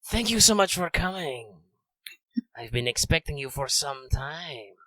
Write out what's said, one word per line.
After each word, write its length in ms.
Thank 220
you 100
so 140
much 220
for 160
coming. 640
I've 160
been 160
expecting 520
you 100
for 180
some 400
time. 680